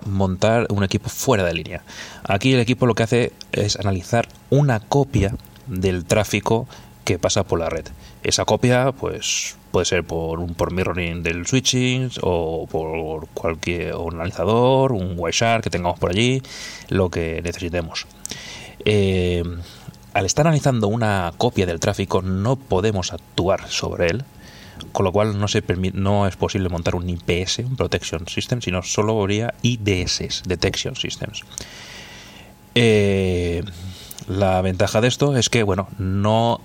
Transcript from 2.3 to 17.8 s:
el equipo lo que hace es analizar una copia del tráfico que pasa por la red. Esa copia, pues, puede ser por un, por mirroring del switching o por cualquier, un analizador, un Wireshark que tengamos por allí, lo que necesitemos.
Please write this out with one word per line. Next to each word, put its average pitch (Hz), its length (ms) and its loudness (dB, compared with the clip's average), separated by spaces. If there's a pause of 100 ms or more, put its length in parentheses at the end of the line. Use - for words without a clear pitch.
el 127 60 6
equipo 120 280 2
lo 110 80 4
que 123 80 2
hace 120 280 2 (200)
es 101 240 0
analizar 101 520 0 (220)
una 135 300 4
copia 123 560 2 (320)
del 92 360 0
tráfico 107 640 2 (380)
que 90 140 0
pasa - 240 2
por 87 160 0
la 80 100 -2
red. 80 160 -6 (380)
Esa - 220 0
copia, 123 460 4
pues, - 640 -6 (160)
puede 90 140 2
ser 87 180 2
por 82 360 -4
un, 85 160 -4
por 82 180 -2
mirroring 87 480 -2
del 85 240 -4
switching 127 640 0 (140)
o 82 420 0
por 80 680 -4
cualquier, 82 600 -4
un 85 200 -6
analizador, 123 760 2
un 92 220 -2
Wireshark 113 480 0
que - 60 -2
tengamos 87 300 -2
por 85 100 0
allí, 123 320 2 (460)
lo 92 240 2
que 82 320 -4
necesitemos. 85 640 -6 (760)